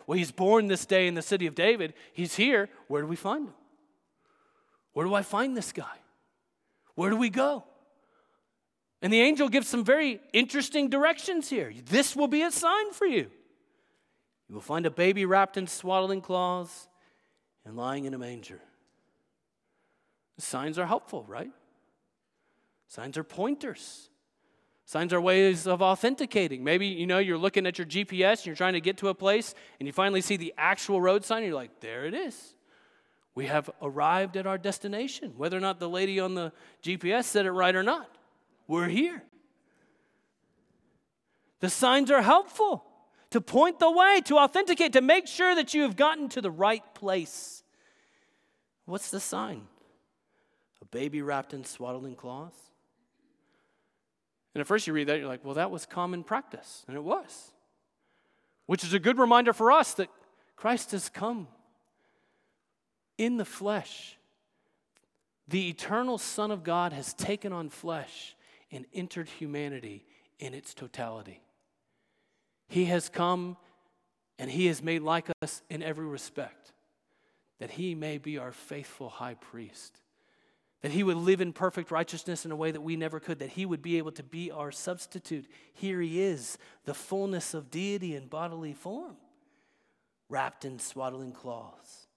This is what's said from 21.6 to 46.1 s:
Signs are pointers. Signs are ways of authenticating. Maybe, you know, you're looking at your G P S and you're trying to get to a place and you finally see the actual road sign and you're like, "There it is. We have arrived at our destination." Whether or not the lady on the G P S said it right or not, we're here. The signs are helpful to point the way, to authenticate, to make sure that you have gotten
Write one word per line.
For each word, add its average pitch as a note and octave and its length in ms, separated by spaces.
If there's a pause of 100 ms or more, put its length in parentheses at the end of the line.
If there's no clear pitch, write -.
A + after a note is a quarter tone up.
Signs C3+ 320
are D#3 60
pointers. C4 840 (800)
Signs E3+ 260
are F3 80
ways F#3 460
of F3+ 160
authenticating. F#3+ 840
Maybe, F#3 220
you F3 200
know, F3+ 120
you're F#3 180
looking F#3+ 300
at F3+ 100
your F3+ 80
G F#3 220
P F#3 180
S A3 160
and - 60
you're D#3+ 100
trying F#3 160
to F3 80
get F#3 180
to G3 100
a F#3 60
place G3+ 400 (240)
and C#3 80
you C#3+ 60
finally F#3+ 300
see G3 160
the E3 180
actual F#3 420
road F#3+ 280
sign A3+ 160
and G3+ 60
you're D#3+ 60
like, B2 260
"There A#2 260
it F#3 80
is. - 400 (800)
We C3 140
have D3 200 (140)
arrived E3+ 560
at F#3+ 80
our F#3+ 100
destination." G3+ 800
Whether E3+ 220
or - 20
not F#3+ 180
the E3+ 120
lady F#3+ 280
on F#3 140
the E3+ 220 (260)
G F3+ 160
P E3+ 160
S A#3+ 140
said G3+ 180
it F#3 80
right F#3 240
or F#3 60
not, C#4+ 340 (500)
we're E3+ 220
here. C#4 340 (2500)
The F#3 80
signs C4 420
are C4+ 120
helpful F#4 680 (380)
to A#3 140
point E4 380
the E4 100
way, F#4 340
to D4 140
authenticate, D#4 560
to C4 80
make E4+ 240
sure F4+ 280
that D#4 200
you D4+ 80
have G#3+ 140
gotten D4+ 340